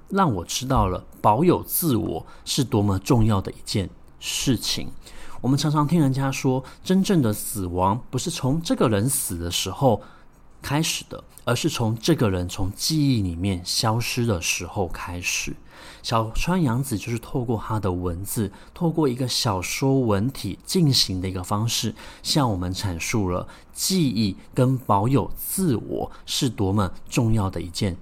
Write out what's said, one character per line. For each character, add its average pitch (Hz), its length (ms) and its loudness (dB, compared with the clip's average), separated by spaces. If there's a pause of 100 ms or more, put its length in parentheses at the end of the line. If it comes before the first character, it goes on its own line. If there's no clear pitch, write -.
让 185 240 2
我 85 120 -4
知 - 200 -6
道 120 220 2
了 90 160 -4 (180)
保 117 220 4
有 127 200 4
自 151 320 0
我 92 300 -2 (200)
是 - 180 0
多 110 180 2
么 98 180 2
重 117 260 4
要 101 160 4
的 - 100 -6
一 - 40 -12 (100)
件 92 240 -2 (300)
事 - 360 0
情。 - 340 -4 (520)
我 117 60 -2
们 135 100 4
常 156 120 0
常 147 160 2
听 165 140 4
人 135 120 4
家 135 200 0
说， 131 320 0 (200)
真 190 200 4
正 185 180 4
的 110 120 4
死 101 320 -6
亡 92 440 2
不 131 80 -2
是 170 120 -4
从 160 320 0
这 269 160 -2
个 160 100 4
人 107 220 2
死 - 280 -4
的 85 140 -4
时 - 180 -2
候 113 320 2 (600)
开 147 200 -2
始 - 280 -4
的， - 120 -12 (240)
而 120 100 0
是 - 140 0
从 113 280 0
这 165 180 2
个 113 140 2
人 90 180 0
从 95 260 -2
记 143 440 2
忆 104 40 2
里 87 140 -2
面 90 300 -2
消 110 320 0
失 120 280 -2
的 95 160 0
时 - 240 -2
候 90 240 -2
开 90 300 -8
始。 - 360 -4 (460)
小 113 300 0
川 180 300 2
洋 127 200 2
子 117 160 -4
就 117 140 -8
是 113 80 -4
透 131 240 -6
过 113 180 -2
他 110 180 -4
的 98 120 -2
文 90 320 -4
字， 104 260 -2 (240)
透 170 160 0
过 156 180 2
一 123 80 0
个 131 120 -2
小 98 340 0
说 135 380 2
文 110 320 2
体 - 340 -8
进 156 280 4
行 92 260 0
的 92 80 -2
一 92 40 -4
个 92 120 -6
方 107 240 0
式， - 260 -2 (280)
向 135 280 2
我 101 60 0
们 90 180 -2
阐 90 240 -4
述 95 320 0
了 87 160 -2 (280)
记 180 360 0
忆 101 260 0 (180)
跟 131 240 4
保 104 300 2
有 127 280 2
自 170 400 0
我 - 340 -4 (160)
是 - 240 0
多 95 220 0
么 101 180 2 (200)
重 113 240 2
要 98 160 2
的 85 120 -6
一 87 60 -8
件 87 340 -2